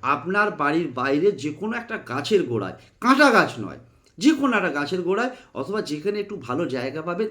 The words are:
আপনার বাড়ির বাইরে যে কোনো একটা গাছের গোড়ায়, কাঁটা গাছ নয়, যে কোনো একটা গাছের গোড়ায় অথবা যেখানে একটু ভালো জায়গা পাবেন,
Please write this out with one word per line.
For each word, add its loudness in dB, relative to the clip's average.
আপনার 0
বাড়ির 0
বাইরে 2
যে -4
কোনো -6
একটা -8
গাছের 0
গোড়ায়, -4
কাঁটা 6
গাছ 4
নয়, -10
যে 4
কোনো 0
একটা 2
গাছের -2
গোড়ায় 0
অথবা -4
যেখানে -4
একটু -8
ভালো -4
জায়গা -4
পাবেন, -2